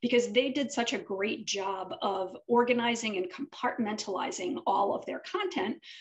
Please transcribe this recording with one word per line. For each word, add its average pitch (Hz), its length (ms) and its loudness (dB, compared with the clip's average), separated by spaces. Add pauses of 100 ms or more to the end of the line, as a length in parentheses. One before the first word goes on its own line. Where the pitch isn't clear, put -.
because 240 300 4
they 269 180 4
did 277 200 0
such 233 220 0
a - 60 0
great 208 480 -2
job 190 560 -4
of 190 340 -2 (120)
organizing 240 680 4
and 185 160 -2
compartmentalizing 214 1300 -4
all 202 280 4
of - 120 -4
their - 140 -6
content. 359 580 -2 (220)